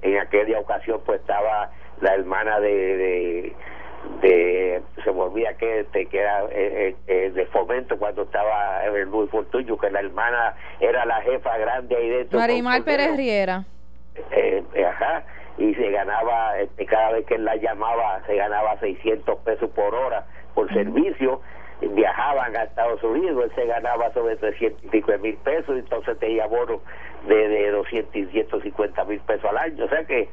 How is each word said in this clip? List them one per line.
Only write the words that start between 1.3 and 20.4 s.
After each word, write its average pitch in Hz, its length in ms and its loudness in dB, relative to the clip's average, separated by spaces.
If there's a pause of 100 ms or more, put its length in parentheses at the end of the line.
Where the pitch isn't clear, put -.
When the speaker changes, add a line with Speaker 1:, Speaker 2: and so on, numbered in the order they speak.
Speaker 1:
la 95 140 4
hermana 101 460 0
de, 98 360 2
de, 90 600 -2 (640)
de, 90 600 4 (200)
se 101 100 0
me 92 80 0
olvida 101 340 -2
que, 113 260 -2
este, 101 260 -2
que 98 120 -4
era, 104 260 0
eh, 110 80 -6
eh, 98 440 0 (100)
eh, 95 240 2
de 92 160 0
Fomento 117 520 0
cuando 104 240 -2
estaba 101 640 0
en 104 100 0
el 98 120 0
Luis 101 220 0
Fortuño, 110 480 -2
que 101 120 0
la 101 100 0
hermana 110 540 0 (260)
era 120 260 2
la 117 160 0
jefa 120 360 0
grande 123 380 0
ahí 117 120 0
dentro 123 300 0
Speaker 2:
Marimar 240 400 2
Speaker 1:
con, 247 60 -2
con 302 80 2
Speaker 2:
Pérez 285 160 2
Speaker 1:
Leo. 302 80 0
Speaker 2:
Riera. 196 480 0 (640)
Speaker 1:
Eh, 98 340 2 (100)
eh, 95 120 4
ajá, 139 380 0 (340)
y 104 160 4
se 113 160 0
ganaba, 107 680 0
este, 98 280 -4
cada 110 260 4
vez 113 140 0
que 120 80 2
él 110 100 -2
la 110 120 0
llamaba, 110 680 -2
se 104 100 0
ganaba 104 440 2
seiscientos 110 600 -2
pesos 110 300 -2
por 104 240 0
hora 120 320 -2 (280)